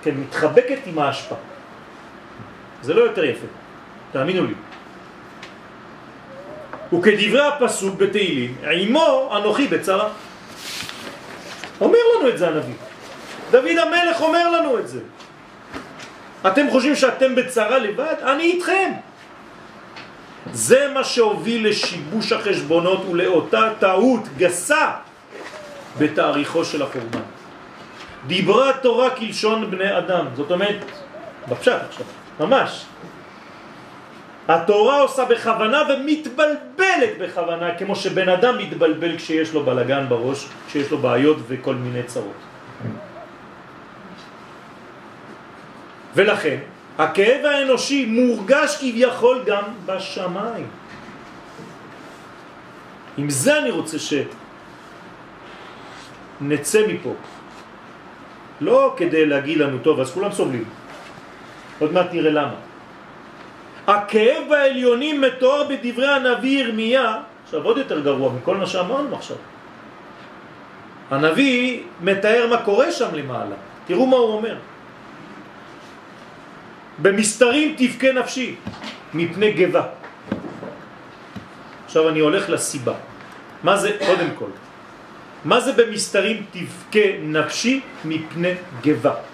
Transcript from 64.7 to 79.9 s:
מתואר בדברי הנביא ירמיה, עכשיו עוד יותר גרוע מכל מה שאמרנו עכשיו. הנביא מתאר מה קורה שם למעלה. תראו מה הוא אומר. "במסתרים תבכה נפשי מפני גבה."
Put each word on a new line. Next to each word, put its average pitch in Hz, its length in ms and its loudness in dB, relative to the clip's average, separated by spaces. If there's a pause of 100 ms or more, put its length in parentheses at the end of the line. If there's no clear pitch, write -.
מתואר 262 420 2
בדברי 240 440 -2
הנביא 262 520 2
ירמיה, 226 580 0 (260)
עכשיו 147 200 -6
עוד 233 140 2
יותר 208 220 -2
גרוע 135 340 0
מכל 170 240 -2
מה 190 80 -2
שאמרנו 190 500 -2
עכשיו. - 220 -12 (1700)
הנביא 247 720 2 (180)
מתאר 208 480 2
מה 233 80 2
קורה 240 340 2
שם 190 240 -2
למעלה. 110 400 -8 (320)
תראו - 180 2
מה 262 120 6
הוא 226 160 4
אומר. 214 240 -4 (2500)
"במסתרים 240 760 2
תבכה 254 340 0
נפשי 254 440 -4 (580)
מפני 170 380 0
גבה." 170 320 2 (2000)